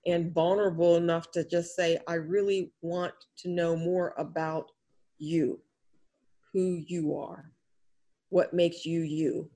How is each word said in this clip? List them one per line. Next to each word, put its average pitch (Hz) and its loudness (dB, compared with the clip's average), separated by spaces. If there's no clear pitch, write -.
and 170 0
vulnerable 170 4
enough 170 0
to 165 -2
just 170 -2
say, 165 2
"I 170 -2
really 190 0
want 175 -4
to 180 -8
know 170 2
more 175 0
about 160 -6
you, 151 0
who 185 0
you 160 -2
are, - -12
what - 2
makes 170 2
you 165 -2
you." 156 -2